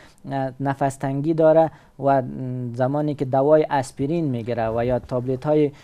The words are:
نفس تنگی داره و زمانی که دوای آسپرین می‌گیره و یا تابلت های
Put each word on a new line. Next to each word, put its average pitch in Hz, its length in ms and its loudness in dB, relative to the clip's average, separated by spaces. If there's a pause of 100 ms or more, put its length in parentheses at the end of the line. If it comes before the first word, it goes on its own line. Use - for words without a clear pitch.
(600)
نفس 139 360 -2
تنگی 143 380 -2
داره 160 380 6 (280)
و 135 240 2 (500)
زمانی 143 420 -2
که 139 100 -4
دوای 139 380 4
آسپرین 147 640 -2
می‌گیره 117 440 -2
و 117 160 -2
یا 123 140 0
تابلت 127 460 -4
های 151 260 2 (120)